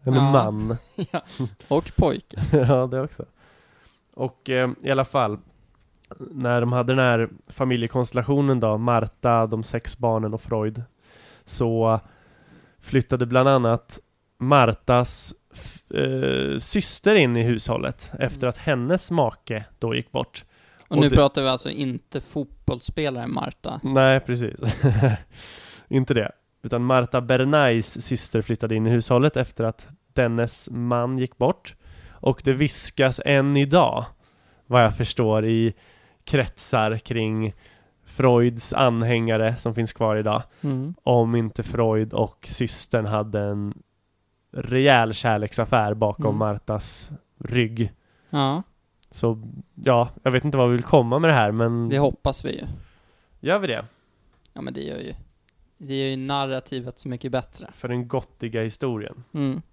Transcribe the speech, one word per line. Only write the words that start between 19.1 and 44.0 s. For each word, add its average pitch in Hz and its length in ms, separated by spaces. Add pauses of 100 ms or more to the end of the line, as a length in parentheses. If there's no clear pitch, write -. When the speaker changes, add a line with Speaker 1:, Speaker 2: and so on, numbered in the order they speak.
Speaker 1:
make 120 540 (140)
då 117 160
gick - 180
bort. - 320 (440)
Speaker 2:
Och - 80
Speaker 1:
Och 151 60
Speaker 2:
nu 147 60
Speaker 1:
det 135 80
Speaker 2:
pratar 143 260
vi 131 60
alltså 127 220
inte 131 500
fotbollsspelare 135 1080
Marta. - 560
Speaker 1:
Nej, 131 380
precis. 120 340 (720)
<laughs> - 600
Inte 131 260
det. 110 180 (300)
Utan 120 220
Marta 127 360
Bernays 127 840
syster - 380
flyttade 113 320
in 110 120
i 113 40
hushållet 123 460
efter 120 280
att - 220 (260)
dennes 117 580
man 120 480
gick 127 200
bort. - 380 (340)
Och - 340
det 135 80
viskas 131 720
än 139 320
idag, 139 480 (600)
vad 120 180
jag 107 120
förstår, 110 500
i 113 280 (500)
kretsar 113 760
kring 110 560 (500)
Freuds 120 680
anhängare 113 840
som 113 180
finns 113 180
kvar 110 240
idag. 107 260 (200)
Speaker 2:
Mm. 139 400
Speaker 1:
Om 120 340
inte 113 260
Freud 110 500
och - 360
systern - 580
hade 107 340
en 104 340 (800)